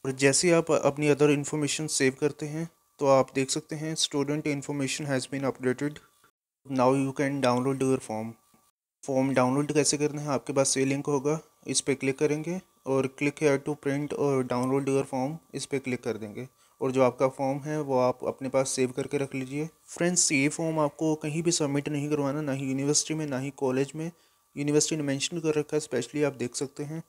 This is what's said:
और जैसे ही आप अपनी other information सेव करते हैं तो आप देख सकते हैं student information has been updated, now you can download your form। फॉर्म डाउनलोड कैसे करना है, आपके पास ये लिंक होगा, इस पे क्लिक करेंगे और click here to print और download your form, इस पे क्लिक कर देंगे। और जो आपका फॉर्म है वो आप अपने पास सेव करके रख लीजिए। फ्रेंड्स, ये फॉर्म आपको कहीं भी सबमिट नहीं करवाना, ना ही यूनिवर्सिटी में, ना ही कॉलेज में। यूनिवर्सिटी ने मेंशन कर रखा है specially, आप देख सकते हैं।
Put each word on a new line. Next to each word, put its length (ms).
और 100
जैसे 340
ही 60
आप 180
अपनी 380
other 240
information 560
सेव 300
करते 280
हैं 200
तो 80
आप 260
देख 160
सकते 260
हैं 200
student 520
information 580
has 220
been 180
updated, 520
now 260
you 220
can 260
download 420
your 200
form। 280
फॉर्म 300
डाउनलोड 380
कैसे 260
करना 240
है, 80
आपके 220
पास 240
ये 80
लिंक 220
होगा, 320
इस 140
पे 140
क्लिक 240
करेंगे 420
और 200
click 240
here 180
to 180
print 380
और 300
download 420
your 180
form, 300
इस 120
पे 120
क्लिक 240
कर 140
देंगे। 300
और 120
जो 100
आपका 280
फॉर्म 300
है 200
वो 180
आप 280
अपने 220
पास 220
सेव 220
करके 260
रख 160
लीजिए। 340
फ्रेंड्स, 440
ये 180
फॉर्म 300
आपको 360
कहीं 260
भी 100
सबमिट 360
नहीं 220
करवाना, 300
ना 120
ही 160
यूनिवर्सिटी 460
में, 120
ना 120
ही 180
कॉलेज 380
में। 160
यूनिवर्सिटी 400
ने 60
मेंशन 380
कर 140
रखा 220
है 60
specially, 420
आप 100
देख 220
सकते 280
हैं। 240